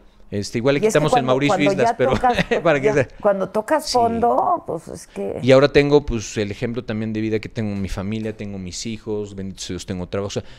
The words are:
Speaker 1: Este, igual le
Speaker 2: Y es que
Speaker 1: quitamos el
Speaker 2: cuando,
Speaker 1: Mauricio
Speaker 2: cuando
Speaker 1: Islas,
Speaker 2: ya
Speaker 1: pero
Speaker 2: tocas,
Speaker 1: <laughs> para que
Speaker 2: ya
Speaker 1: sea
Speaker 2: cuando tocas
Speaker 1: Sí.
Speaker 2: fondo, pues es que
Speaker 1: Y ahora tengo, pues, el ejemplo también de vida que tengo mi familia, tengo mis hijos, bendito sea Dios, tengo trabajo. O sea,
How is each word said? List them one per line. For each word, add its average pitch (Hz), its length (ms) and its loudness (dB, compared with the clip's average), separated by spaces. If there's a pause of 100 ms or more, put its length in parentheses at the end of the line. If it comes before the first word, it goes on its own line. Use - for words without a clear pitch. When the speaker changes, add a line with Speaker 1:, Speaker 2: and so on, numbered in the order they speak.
(320)
Speaker 1:
Este, 101 260 -4
igual 127 160 2
le 147 60 2
Speaker 2:
Y - 20 -4
es 208 40 0
que 214 40 4
Speaker 1:
quitamos 151 220 2
el - 60 4
Speaker 2:
cuando, 131 100 2
Speaker 1:
Mauricio 135 300 2
Speaker 2:
cuando 147 160 4
Speaker 1:
Islas, 120 180 2
Speaker 2:
ya - 60 -2
Speaker 1:
pero 127 160 2
Speaker 2:
tocas, 240 240 2 (120)
Speaker 1:
<laughs> 214 140 0
para 156 160 4
que 131 80 -2
Speaker 2:
ya 214 80 2
Speaker 1:
sea 135 120 2 (140)
Speaker 2:
cuando 196 280 0
tocas 214 360 -2
Speaker 1:
Sí. - 80 -6
Speaker 2:
fondo, 233 720 2
pues - 220 -8
es - 180 -14
que 196 380 -8
Speaker 1:
Y 123 80 6
ahora 135 200 8
tengo, 143 360 4
pues, - 320 -6
el 104 100 0
ejemplo 117 340 -6
también 110 300 -4
de 110 80 -2
vida 110 180 0
que - 100 -10
tengo 104 260 -4
mi 98 140 -4
familia, 107 460 -6
tengo 101 220 -10
mis 92 300 -10
hijos, 104 480 -8
bendito 95 260 -10
sea - 140 -8
Dios, 87 100 -8
tengo 90 240 -6
trabajo. 98 200 -4
O - 20 -10
sea, - 120 -6 (160)